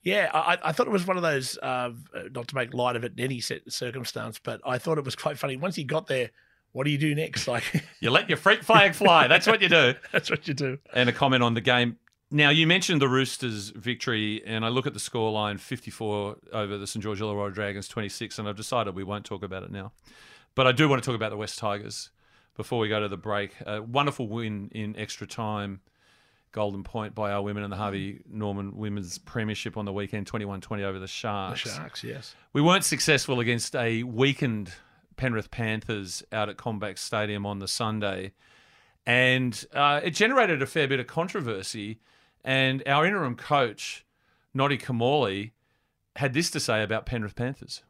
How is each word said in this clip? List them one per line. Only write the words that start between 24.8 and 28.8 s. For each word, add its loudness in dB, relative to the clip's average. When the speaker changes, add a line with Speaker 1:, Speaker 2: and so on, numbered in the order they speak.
Speaker 2:
extra -8
time, -6
Golden -2
Point, -8
by -2
our 0
women -4
in -8
the -6
Harvey -4
Norman -6
Women's -6